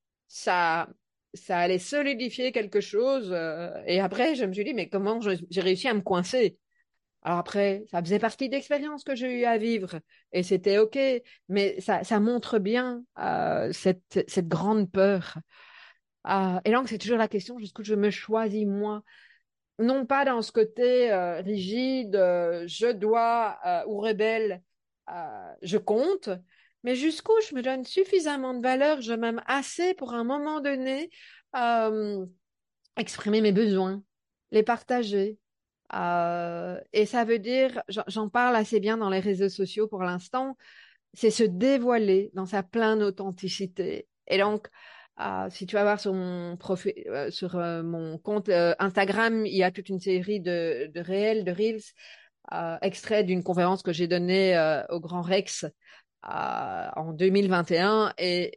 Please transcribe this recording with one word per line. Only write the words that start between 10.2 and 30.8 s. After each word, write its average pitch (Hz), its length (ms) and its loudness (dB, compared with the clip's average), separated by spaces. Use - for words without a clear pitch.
et 180 100 0
c'était 196 360 2
ok, 220 200 4
mais 196 320 0
ça, 185 220 0
ça 208 160 0
montre 226 400 2
bien, 240 460 0
euh, - 540 0
cette, - 540 0
cette 175 220 -2
grande 185 420 0
peur. 190 460 2
Euh, 190 360 2
et 214 80 4
donc, 254 160 2
c'est 220 80 -6
toujours 214 220 -2
la 220 100 2
question, 214 300 -6
jusqu'où 214 260 -12
je 214 100 0
me 202 160 4
choisis 214 540 -2
moi. 208 380 -2
Non 254 280 2
pas 277 180 2
dans 254 160 0
ce - 100 -6
côté, 240 640 4
euh, 175 300 0
rigide, 214 720 -2
euh, 175 500 2
je 214 240 0
dois, 226 760 2
euh, 175 200 0
ou 202 140 -4
rebelle, 214 640 0
euh, 107 480 -12
je 180 160 -2
compte, 240 540 0
mais 247 100 0
jusqu'où 311 400 0
je 311 80 -12
me 254 60 -4
donne 262 240 -4
suffisamment 294 680 0
de 240 80 -6
valeur, 262 400 2
je 226 100 -4
m'aime 233 340 -2
assez 277 460 0
pour 247 220 -6
un 233 100 -2
moment 294 360 -2
donné, 269 500 -4